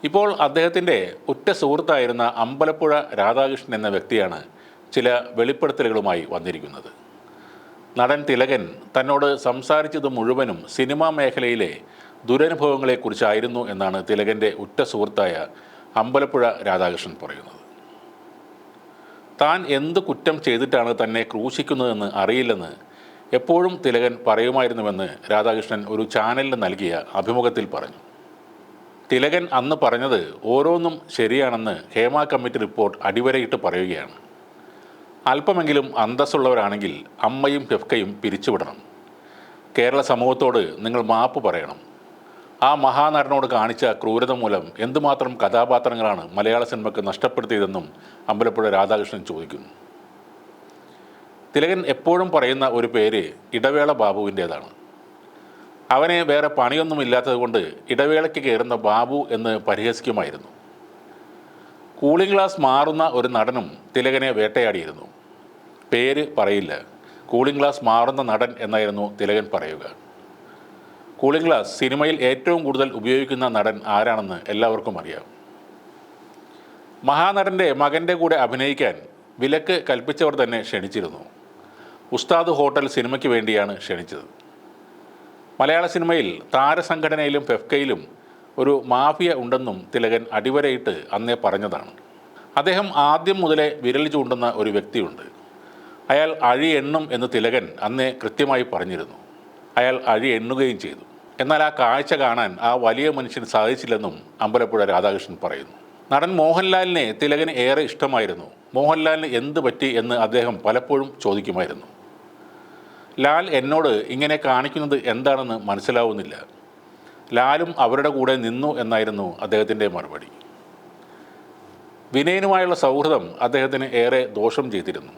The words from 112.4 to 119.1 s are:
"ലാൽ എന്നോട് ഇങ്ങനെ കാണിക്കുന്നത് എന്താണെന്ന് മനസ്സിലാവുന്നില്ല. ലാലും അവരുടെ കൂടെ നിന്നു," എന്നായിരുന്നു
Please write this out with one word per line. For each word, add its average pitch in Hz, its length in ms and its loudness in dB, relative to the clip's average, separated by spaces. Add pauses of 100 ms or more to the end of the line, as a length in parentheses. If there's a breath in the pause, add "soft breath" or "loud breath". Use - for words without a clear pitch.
"ലാൽ 156 200 4 (140)
എന്നോട് 147 340 2 (220)
ഇങ്ങനെ 151 240 0 (100)
കാണിക്കുന്നത് 143 480 0 (160)
എന്താണെന്ന് 131 460 0 (100)
മനസ്സിലാവുന്നില്ല. 104 640 -2 (1000 loud breath)
ലാലും 147 340 2 (140)
അവരുടെ 135 320 2
കൂടെ 131 180 2 (120)
നിന്നു," 131 260 -4 (100)
എന്നായിരുന്നു 107 460 -2 (160)